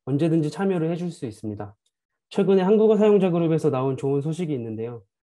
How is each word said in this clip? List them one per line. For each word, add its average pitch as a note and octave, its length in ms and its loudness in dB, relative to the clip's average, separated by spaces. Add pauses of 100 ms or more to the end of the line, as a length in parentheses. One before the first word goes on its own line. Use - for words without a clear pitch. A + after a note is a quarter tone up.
언제든지 D3+ 440 0
참여를 F3+ 420 -2
해줄 F3 200 -6
수 D#3 140 -12
있습니다. G#2+ 500 -10 (540)
최근에 F#3+ 320 2
한국어 G#3+ 340 4
사용자 G3+ 340 4
그룹에서 D#3+ 400 0
나온 C3 280 -2
좋은 C#3 240 -2
소식이 D#3 320 -6
있는데요. A#2 500 -8 (280)